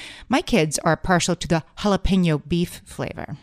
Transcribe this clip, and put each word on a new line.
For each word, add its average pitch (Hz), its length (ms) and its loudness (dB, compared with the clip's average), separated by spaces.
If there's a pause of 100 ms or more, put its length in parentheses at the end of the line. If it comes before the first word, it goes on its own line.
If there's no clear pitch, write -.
(280)
My 277 140 2
kids 156 380 2
are 160 160 2
partial 175 400 2
to - 100 -8
the 165 160 2 (160)
jalapeno 180 680 2
beef 170 360 -2
flavor. - 580 -10